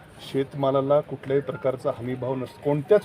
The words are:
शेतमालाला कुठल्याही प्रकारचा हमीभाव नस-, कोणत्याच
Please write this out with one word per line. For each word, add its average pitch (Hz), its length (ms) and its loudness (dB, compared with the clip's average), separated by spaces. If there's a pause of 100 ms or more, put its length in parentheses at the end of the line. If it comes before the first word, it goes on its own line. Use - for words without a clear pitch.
(340)
शेतमालाला 139 680 2
कुठल्याही 135 420 -2
प्रकारचा 135 480 -4 (100)
हमीभाव 127 360 -4
नस-, 127 280 -10
कोणत्याच 147 420 4